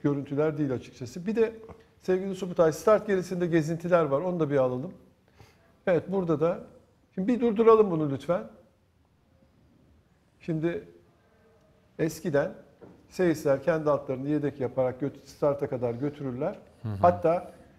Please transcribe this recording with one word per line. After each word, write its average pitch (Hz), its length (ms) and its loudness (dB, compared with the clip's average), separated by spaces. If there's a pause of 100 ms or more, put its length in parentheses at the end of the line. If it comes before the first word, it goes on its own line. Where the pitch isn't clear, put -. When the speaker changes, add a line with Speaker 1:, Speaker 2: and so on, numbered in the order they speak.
Speaker 1:
görüntüler 143 540 -2
değil 143 160 -2
açıkçası. 127 520 -10
Bir 220 100 -4
de 220 180 2 (460)
sevgili 190 360 -2
Subutay, 175 380 2
start 214 340 2
gerisinde 185 400 0
gezintiler 165 580 2
var. 139 160 0
Onu 180 180 -4
da 156 100 0
bir 143 80 2
alalım. 131 360 0 (960)
Evet, 175 240 2
burada 170 280 0
da. 170 200 0 (560)
Şimdi 190 180 -4
bir 226 80 -2
durduralım 220 500 6
bunu 156 200 0
lütfen. 180 320 -2 (2000)
Şimdi 165 380 -4 (1160)
eskiden 156 520 -2 (580)
seyisler 151 540 2
kendi 160 280 0
atlarını 139 380 -2
yedek 147 300 -2
yaparak 127 400 -2
götü-, 139 280 -6
starta 143 420 -2
kadar 120 240 -4
götürürler. 143 640 -6 (240)
Speaker 2:
Hı 113 60 -8
hı. 107 120 -6
Speaker 1:
Hatta 175 500 2 (260)